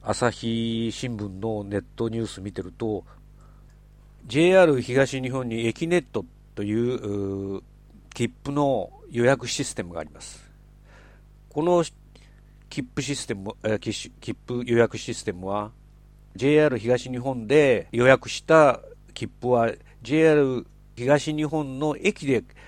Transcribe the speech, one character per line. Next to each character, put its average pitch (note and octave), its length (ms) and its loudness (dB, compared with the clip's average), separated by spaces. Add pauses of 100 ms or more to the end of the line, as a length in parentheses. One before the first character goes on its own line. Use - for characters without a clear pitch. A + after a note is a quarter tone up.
朝 A2+ 280 0
日 A2+ 640 -4
新 A#2+ 240 -8
聞 G#2 140 -8
の G#2 340 -8
ネ G2+ 140 -4
ッ F#2+ 60 -4 (120)
ト A#2 140 -2
ニ A2+ 100 -6
ュ A2+ 40 -2
ー G#2+ 40 -6
ス F#2+ 140 -12
見 G2+ 100 -8
て G2 100 -10
る F2+ 100 -10
と、 G#2+ 340 -4 (1200)
ジ B2 140 -2
ェ E3 100 6
イ F#3+ 80 6
ア F#3 60 10
ー E3+ 40 8
ル C3+ 140 4
東 C3 400 0
日 B2+ 80 -4
本 B2+ 180 -4
に A2+ 200 -2
エ A2+ 60 0
キ E3 140 -4
ネ F3 100 2
ッ D#3+ 60 0
ト - 220 -8 (300)
と G#2 80 -6
い G#2 100 -2
う、 A#2+ 220 0
う G2 640 -6
ー、 G2 60 -12 (500)
切 A#2 200 -4 (100)
符 C#3 80 -8
の C#3 400 0 (180)
予 A#2+ 160 0
約 C3 220 2
シ - 160 -4
ス - 100 -10
テ G2+ 100 -8
ム E2+ 100 -14
が E2 60 -8
あ D#2 40 -6
り D#2 60 -14
ま - 120 -20
す。 - 260 -20 (1000)
こ D3 140 -4
の F3 200 4 (840)
切 B2+ 260 -8
符 D3 60 -4
シ C3 140 -4
ス - 100 -10
テ A2+ 100 -6
ム、 G2 180 -10 (100)
え G#2+ 120 0
ー、 G#2 40 -2
切 - 300 -8
符、 - 100 -20
切 - 180 -8 (100)
符 B2 180 -4
予 A#2 120 2
約 A2+ 200 4
シ A2+ 160 -8
ス - 100 -14
テ G2+ 100 -4
ム F#2 140 -10
は、 G#2 240 -4 (640)
ジ A2+ 120 0
ェ D3 80 4
イ D3+ 60 6
ア D3+ 60 6
ー - 20 2
ル B2 100 -4
東 B2 300 0
日 B2+ 100 -8
本 A#2+ 280 -6
で C3 440 2
予 A#2 140 2
約 C3 240 4
し - 140 -10
た D3+ 360 6 (340)
切 - 160 -8 (120)
符 B2 100 0
は、 A#2 200 4 (300)
ジ A#2 140 -2
ェ D#3+ 40 4
イ D#3+ 80 6
ア D#3 60 6
ー C3+ 280 4
ル - 60 -10 (280)
東 C#3+ 380 2
日 D3+ 120 -2
本 C#3 340 -4
の D3+ 180 -2
駅 F#3 300 -2
で B2 160 2 (240)